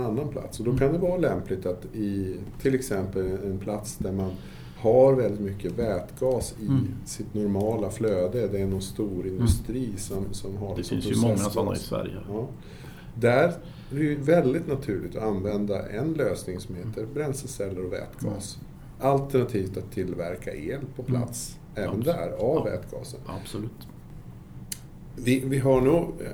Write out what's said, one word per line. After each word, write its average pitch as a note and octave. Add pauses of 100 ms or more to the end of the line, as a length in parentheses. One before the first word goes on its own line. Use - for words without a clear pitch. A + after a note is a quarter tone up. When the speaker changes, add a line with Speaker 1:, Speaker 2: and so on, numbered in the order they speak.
Speaker 1:
annan A#2+
plats -
och G#2+
då A#2+
Speaker 2:
Mm. C3
Speaker 1:
kan C#3
det E3+
vara F3+
lämpligt F#2+
att F2+ (100)
i G2 (260)
till C3+
exempel F#2+ (200)
en F#2+
plats G#2
där F#2+
man F#2+ (460)
har B2+
väldigt G#2+
mycket G2
vätgas A#2+
i -
Speaker 2:
Mm. C3 (180)
Speaker 1:
sitt -
normala G#2
flöde. G2+
Det G2
är G2
någon F#2+
stor G2
Speaker 2:
Mm. F#2
Speaker 1:
industri A2+
som, G2
som G2
har G2+
Speaker 2:
Det F#2
Speaker 1:
liksom G#2
Speaker 2:
finns G2+
ju A2
många A2+
Speaker 1:
processgas. G2
Speaker 2:
sådana G2
i F#2
Sverige. F#2 (140)
Speaker 1:
Ja. A2 (680)
Där B2 (440)
är C3+
det D3
ju D3
väldigt D3
naturligt G2
att A2
använda G2+
en C3+
lösning F#2
som -
heter G#2
Speaker 2:
Mm. A#2
Speaker 1:
bränsleceller A2+
och F2+
vätgas. - (440)
Speaker 2:
Mm. C3+
Speaker 1:
Alternativt A2+
att F#2+
tillverka F2
el F#2 (160)
på C3
Speaker 2:
Mm. B2
Speaker 1:
plats, - (180)
även F#2+
Speaker 2:
Absolut. A2
Speaker 1:
där, C#3
av C3
Speaker 2:
Ja. D3+
Speaker 1:
vätgasen. - (220)
Speaker 2:
Absolut. A2 (1400)
Speaker 1:
Vi, C3
vi C3+
har B2+
nog D#3 (220)